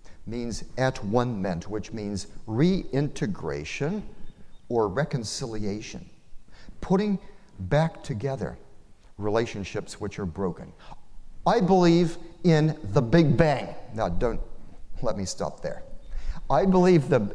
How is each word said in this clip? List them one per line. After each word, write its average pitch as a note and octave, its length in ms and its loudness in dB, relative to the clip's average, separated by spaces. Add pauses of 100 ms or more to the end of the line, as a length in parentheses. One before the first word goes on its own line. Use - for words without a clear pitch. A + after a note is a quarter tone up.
(260)
means A#2 380 -6 (140)
at C3 260 0
one A#2 360 0
ment, F2+ 280 -2
which G#2 240 -6
means G#2 360 -6 (180)
reintegration C#3 1600 -2 (680)
or A2+ 200 2
reconciliation, A2 1200 -4 (720)
putting G3 380 0 (400)
back C#3+ 440 0
together A2 540 -6 (640)
relationships G#2 840 -2
which - 180 -6
are G2+ 80 -4
broken. F2+ 460 -4 (720)
I A3 140 6
believe F3 560 6 (260)
in D#3 400 6
the - 200 2
Big D3+ 340 6
Bang. C#3+ 380 4 (200)
Now, G#2 140 0
don't A2+ 320 2 (640)
let G#2+ 140 2
me G2 80 -4
stop - 360 -6
there. - 220 -6 (680)
I D#3 160 4
believe F3+ 440 6
the, G#2+ 260 4